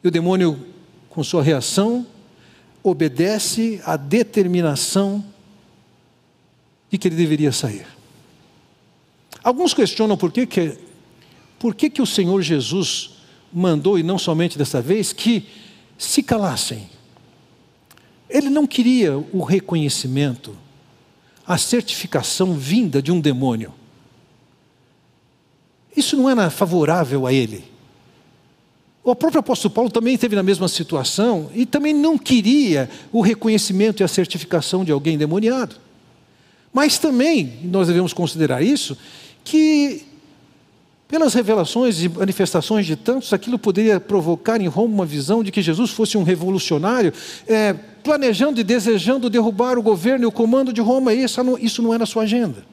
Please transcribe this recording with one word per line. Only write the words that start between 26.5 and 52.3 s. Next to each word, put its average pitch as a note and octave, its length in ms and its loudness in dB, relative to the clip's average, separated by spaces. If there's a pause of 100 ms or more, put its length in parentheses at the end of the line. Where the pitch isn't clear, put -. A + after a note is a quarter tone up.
a B2+ 60 2
ele. G#2+ 300 0 (1400)
O B3 120 2
próprio D#4 240 2
apóstolo A3+ 340 -2
Paulo A#3 160 0
também A#3+ 240 0
esteve A3+ 220 0
na G3 80 2
mesma F#3 240 2
situação E3 880 -2
e A#3+ 100 2
também D4 280 0
não D4+ 240 2
queria G#3+ 720 2 (220)
o A3+ 80 2
reconhecimento G#3+ 840 2
e - 20 4
a F3 40 2
certificação F3 800 -2
de D#3+ 60 -2
alguém D3 260 0
demoniado. G3+ 600 -2 (920)
Mas C#4+ 260 2
também, A#3+ 680 2
nós F3+ 240 2
devemos F3 260 2
considerar D3+ 480 0
isso, A3 360 0 (460)
que D4+ 600 2 (1040)
pelas D4+ 260 2
revelações A3 680 2
e F3+ 60 0
manifestações F#3 800 0
de D#3 100 -2
tantos, B3+ 380 -2
aquilo B3 260 -4
poderia G#3 400 2
provocar G3+ 600 -2
em F3+ 60 -2
Roma G#3+ 260 0
uma G3 120 0
visão D3+ 380 -2
de F#3+ 80 -6
que G3+ 100 -2
Jesus E3+ 300 0
fosse A3 260 -2
um F#3+ 60 2
revolucionário, F#3 880 0 (340)
é, G#3+ 280 2
planejando C4 880 0
e - 20 0
desejando A3+ 640 0
derrubar A#3 480 2
o A#3 40 0
governo A3 420 2
e A#3 40 2
o A3 40 0
comando B3+ 400 2
de A3+ 80 -4
Roma, B3 340 2
e C4 100 2
essa B3 200 -2
não, B3+ 140 0
isso A#3 240 -4
não A3+ 120 2
era A#3 100 0
a G#3 40 -2
sua A3 160 -2
agenda. G#3 500 -2